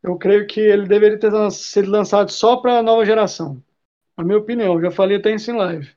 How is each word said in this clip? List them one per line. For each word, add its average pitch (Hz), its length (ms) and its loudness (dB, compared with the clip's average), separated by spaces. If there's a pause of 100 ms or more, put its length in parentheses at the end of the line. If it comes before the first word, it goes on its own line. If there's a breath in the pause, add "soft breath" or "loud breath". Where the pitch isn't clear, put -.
eu 180 160 -6
creio 208 300 2
que - 100 -8
ele 202 300 2
deveria 214 320 4
ter 220 100 2
lan-, 214 200 0
sido - 380 -4
lançado 208 440 0
só 240 240 2
pra 247 260 0
nova 226 240 2
geração. 175 560 -2 (560)
Na 165 60 -6
minha 202 140 0
opinião, 214 360 -2
eu 165 80 -2
já 175 80 -2
falei 196 280 0
até 214 140 0
isso 214 200 -6
em 240 40 -4
live. 170 400 -6